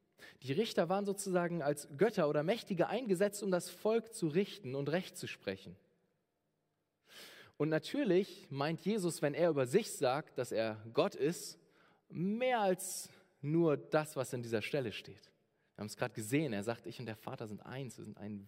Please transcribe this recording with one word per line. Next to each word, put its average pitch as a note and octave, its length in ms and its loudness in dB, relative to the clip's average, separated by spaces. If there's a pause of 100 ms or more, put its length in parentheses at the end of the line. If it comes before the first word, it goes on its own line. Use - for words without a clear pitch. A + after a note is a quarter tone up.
(420)
Die C3 120 -4
Richter F#3 360 2
waren G3 160 2
sozusagen F3+ 560 0
als C#3+ 260 -2 (100)
Götter F3+ 320 4
oder D3+ 140 2
Mächtige F3 440 0
eingesetzt, G3+ 560 0
um G3 80 0
das F3 180 0
Volk A3+ 440 0
zu - 140 -2
richten C#3+ 480 -2
und C#3 140 -2
Recht F3 280 -2
zu A#2+ 100 -8
sprechen. F#2+ 480 -8 (1800)
Und D3+ 120 0
natürlich F#3+ 800 0
meint C#3+ 320 -2
Jesus, F3+ 400 0
wenn C#3+ 120 2
er E3 160 6
über C#3 160 4
sich F3+ 260 2
sagt, C#3 460 0
dass - 140 -2
er G#2+ 320 0 (100)
Gott E3 220 4
ist, - 440 -2 (500)
mehr A3+ 500 2
als - 500 0 (320)
nur D#3 360 4
das, - 380 0
was C3 180 -4
in B2 100 -4
dieser A2+ 180 0
Stelle B2+ 300 -2
steht. - 400 -14 (440)
Wir - 40 -18
haben G#2 80 -8
es - 100 -12
gerade B2 160 -4
gesehen, A#2+ 400 -2
er G2+ 100 -2
sagt, A#2 220 -4
"Ich F2+ 140 -10
und A#2+ 60 -8
der A2 120 -6
Vater B2 300 -10
sind G#2 180 -10
eins, B2+ 320 -10
wir A2 80 -12
sind G#2+ 120 -14
ein G2+ 300 -10